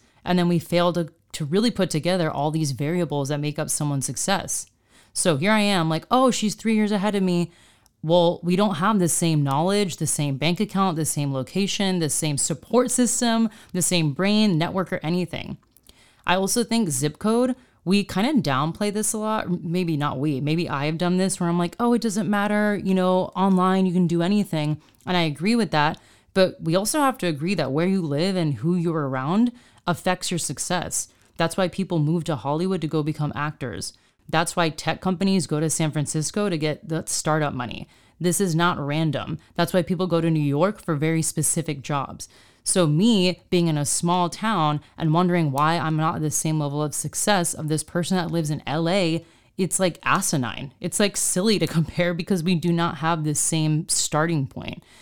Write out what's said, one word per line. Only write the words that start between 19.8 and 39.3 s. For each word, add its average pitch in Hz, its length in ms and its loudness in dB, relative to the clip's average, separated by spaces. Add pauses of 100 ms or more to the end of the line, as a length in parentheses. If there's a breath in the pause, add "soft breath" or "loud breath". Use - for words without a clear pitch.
not 143 240 -2
we, 139 220 0
maybe 156 260 0
I 139 160 -4
have 160 140 -2
done 175 180 2
this 185 240 0
where 175 80 0
I'm 170 100 2
like, 175 220 -2
"Oh, 240 140 2
it 233 80 0
doesn't 202 260 -2
matter, 208 560 0
you 190 100 2
know, 185 400 2
online 185 520 2
you 180 80 0
can 180 120 4
do 170 140 2
anything." 170 600 0 (260 soft breath)
And 180 100 0
I 175 60 2
agree 165 340 0
with 214 140 0
that. 151 280 2 (360 soft breath)
But 185 280 2
we 160 140 0
also 220 240 0
have 269 180 2
to 180 80 -2
agree 165 280 -2
that 139 180 -2
where 156 140 2
you 190 160 2
live 165 340 0
and 156 180 0
who 156 220 0
you're 160 320 0
around 165 440 0 (340 loud breath)
affects 180 440 -2
your 175 80 -2
success. - 720 -4 (300 soft breath)
That's 165 180 0
why 185 120 2
people 175 300 -2
move 156 260 0
to 156 120 -2
Hollywood 160 460 -2
to 165 40 -4
go 156 160 0
become 147 320 -2
actors. 143 600 -8 (340 soft breath)
That's 165 260 0
why 170 140 2
tech 160 320 -4
companies 190 460 0
go 151 120 -2
to 156 120 0
San 156 200 0
Francisco 156 600 -2
to 170 80 -2
get 151 280 -4
the 160 200 -4
startup 151 480 -2
money. 120 340 -8 (320 soft breath)
This 175 220 0
is 180 120 2
not 170 240 2
random. 143 600 -2 (160 soft breath)